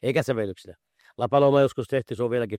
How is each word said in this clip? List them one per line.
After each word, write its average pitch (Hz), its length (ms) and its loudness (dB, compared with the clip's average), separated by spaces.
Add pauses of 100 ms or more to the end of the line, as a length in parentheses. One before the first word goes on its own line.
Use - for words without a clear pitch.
eikä 135 200 0
sävellyksillä. 104 520 -6 (440)
La 117 100 -2
Paloma 139 320 4
joskus 135 260 0
tehty, 131 280 -4
se 104 80 -6
on 120 80 -2
vieläkin 117 280 -4